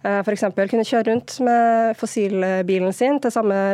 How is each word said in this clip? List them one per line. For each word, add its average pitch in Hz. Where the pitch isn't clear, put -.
Eh, 202
for 208
eksempel 196
kunne 226
kjøre 226
rundt 240
med 233
fossilbilen 190
sin 269
til 240
samme 202